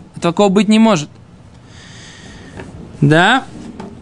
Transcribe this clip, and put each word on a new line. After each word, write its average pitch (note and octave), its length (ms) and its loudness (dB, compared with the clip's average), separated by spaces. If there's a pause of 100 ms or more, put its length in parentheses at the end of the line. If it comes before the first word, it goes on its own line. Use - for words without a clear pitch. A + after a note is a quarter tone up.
(200)
такого F#3 280 0
быть F#3+ 200 2
не G#3+ 100 2
может. G3+ 300 2 (1900)
Да? E3+ 440 2 (580)